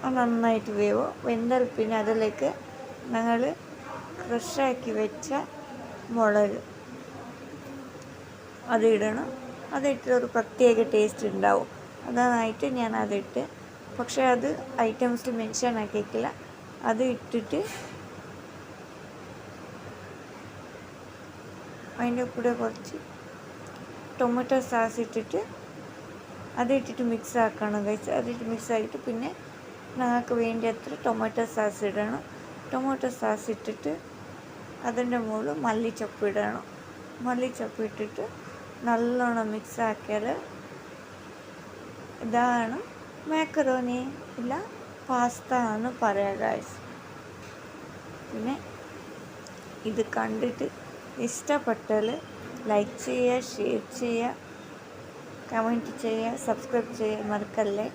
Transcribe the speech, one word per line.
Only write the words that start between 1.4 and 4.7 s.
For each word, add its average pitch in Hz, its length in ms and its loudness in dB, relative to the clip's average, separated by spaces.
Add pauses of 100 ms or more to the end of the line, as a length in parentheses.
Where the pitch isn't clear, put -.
പിന്നെ 220 260 2
അതിലേക്ക് 220 480 4 (640)
ഞങ്ങൾ 233 260 4 (840)
ക്രഷാക്കി 247 640 0 (100)